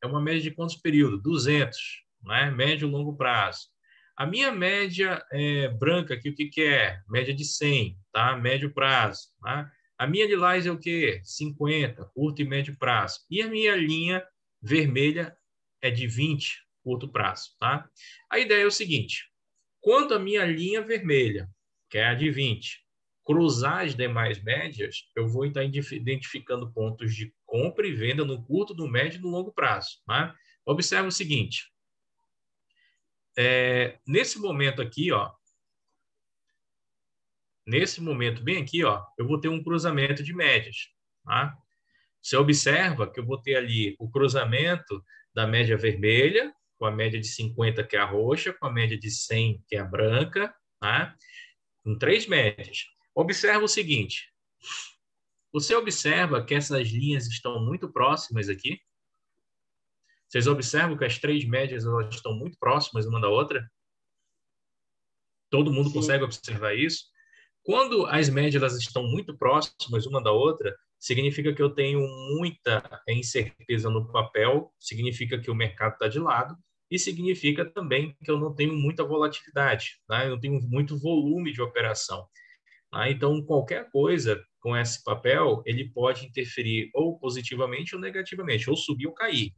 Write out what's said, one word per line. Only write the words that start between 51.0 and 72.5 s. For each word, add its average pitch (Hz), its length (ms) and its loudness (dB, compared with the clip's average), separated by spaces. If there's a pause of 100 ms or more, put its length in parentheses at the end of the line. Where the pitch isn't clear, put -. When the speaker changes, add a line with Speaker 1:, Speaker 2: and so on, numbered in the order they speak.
Speaker 1:
Com 107 120 -2
três 202 300 2
médias. 135 580 0 (300)
Observa 208 500 2
o 208 40 2
seguinte. 151 640 -2 (1200)
Você 147 220 0
observa 165 720 2
que 143 100 -2
essas 143 340 0
linhas 127 380 0
estão 117 380 -6
muito 156 280 -4
próximas 123 560 2
aqui? 110 320 -4 (1500)
Vocês 120 180 2
observam 143 500 2
que 135 80 0
as 117 140 -2
três 147 260 0
médias, 127 400 -2
elas 117 300 -2
estão 110 200 -6
muito 135 240 -8
próximas 120 480 0
uma 113 140 -2
da 104 80 2
outra? 123 400 2 (1800)
Todo 147 220 4
mundo 143 160 2
Speaker 2:
Sim. 147 60 -4
Speaker 1:
consegue 139 300 2
observar 107 500 -4
isso? 151 300 -2 (580)
Quando 233 440 2
as 147 220 4
médias, 143 340 2
elas 123 160 0
estão 123 260 -4
muito 151 320 -4
próximas - 720 0
uma 135 160 -2
da 107 100 2
outra, 139 420 2 (240)
significa 143 560 0
que 147 80 0
eu 143 80 4
tenho 143 300 0
muita 135 800 -2 (260)